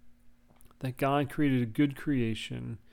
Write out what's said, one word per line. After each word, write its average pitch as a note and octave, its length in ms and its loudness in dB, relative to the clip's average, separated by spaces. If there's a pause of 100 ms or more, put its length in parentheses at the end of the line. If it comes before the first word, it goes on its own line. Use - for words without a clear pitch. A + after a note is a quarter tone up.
(800)
That B2+ 180 -6
God C#3 320 2
created C3 340 2
a A#2 40 -2
good C#3 280 2
creation A#2+ 840 -2 (160)